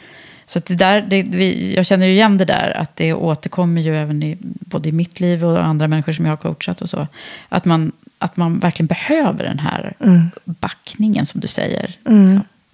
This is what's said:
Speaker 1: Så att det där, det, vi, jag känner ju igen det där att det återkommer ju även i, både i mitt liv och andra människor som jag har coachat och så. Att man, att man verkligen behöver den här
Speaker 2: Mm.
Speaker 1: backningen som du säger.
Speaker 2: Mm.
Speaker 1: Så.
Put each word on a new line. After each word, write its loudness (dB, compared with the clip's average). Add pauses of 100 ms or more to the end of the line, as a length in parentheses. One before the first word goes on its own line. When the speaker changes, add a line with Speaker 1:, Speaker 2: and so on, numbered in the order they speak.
(460)
Speaker 1:
Så -6
att -8
det -4
där, 4
det, 0
vi, -2
jag 2
känner 2
ju 4
igen 4
det 2
där 0
att -6
det 0
återkommer -2
ju -2
även -4
i, -4
både -8
i -2
mitt -2
liv 0
och 2
andra 0
människor 0
som -2
jag 0
har -4
coachat -6
och -8
så. -6 (420)
Att -2
man, 2 (280)
att -8
man 0
verkligen 0
behöver -2
den -6
här -6
Speaker 2:
Mm. 6 (220)
Speaker 1:
backningen -4
som -6
du -4
säger. -6 (100)
Speaker 2:
Mm. 8
Speaker 1:
Så. 2 (320)